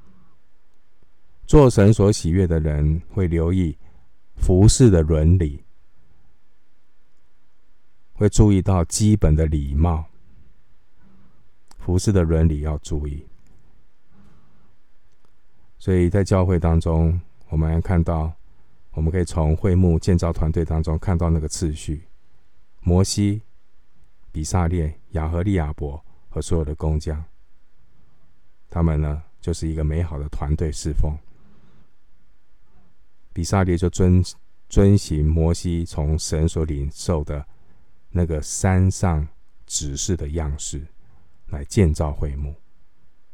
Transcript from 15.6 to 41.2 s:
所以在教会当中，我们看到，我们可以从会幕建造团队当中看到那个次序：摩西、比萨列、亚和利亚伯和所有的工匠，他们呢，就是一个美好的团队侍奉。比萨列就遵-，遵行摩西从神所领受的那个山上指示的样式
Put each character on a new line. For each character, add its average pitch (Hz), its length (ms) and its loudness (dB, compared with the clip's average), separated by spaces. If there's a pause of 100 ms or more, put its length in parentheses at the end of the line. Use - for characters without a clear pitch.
所 98 160 0
以 87 140 6
在 101 140 4
教 92 240 4
会 92 120 4
当 82 200 4
中， 82 420 2 (280)
我 - 80 -4
们 80 260 2
看 87 200 2
到， 80 300 -2 (600)
我 78 80 -6
们 80 100 2
可 92 80 0
以 87 60 2
从 80 320 2
会 92 180 2
幕 87 240 6
建 92 180 4
造 85 160 2
团 80 200 0
队 82 120 0
当 78 180 0
中 80 160 -2
看 - 180 0
到 85 140 2
那 82 100 2
个 78 80 -4
次 78 240 -4
序： 76 300 -8 (800)
摩 90 220 4
西、 101 400 0 (880)
比 80 140 -6
萨 87 240 2
列、 80 320 -2 (120)
亚 80 160 -2
和 87 140 0
利 101 120 2
亚 76 180 0
伯 73 280 -8 (280)
和 78 120 -6
所 82 180 0
有 78 60 0
的 73 120 -4
工 78 240 0
匠， 78 240 -6 (1500)
他 85 120 0
们 78 180 4
呢， 76 220 -2 (180)
就 87 120 -4
是 82 140 -6
一 80 80 -4
个 78 80 -2
美 78 180 0
好 80 180 -4
的 73 100 -6
团 73 260 -2
队 80 160 0
侍 - 220 -4
奉。 76 260 2 (2000)
比 85 140 -4
萨 98 180 2
列 87 140 2
就 90 120 2
遵-， 90 320 4 (480)
遵 98 300 6
行 76 260 0
摩 82 300 4
西 85 300 -2
从 78 340 -2
神 80 300 0
所 80 160 -2
领 73 260 -4
受 80 320 -2
的 73 240 -6 (640)
那 87 160 0
个 78 160 -2
山 92 480 2
上 80 360 0 (380)
指 71 320 -6
示 90 200 -2
的 78 140 -6
样 76 280 -4
式 - 260 -8 (640)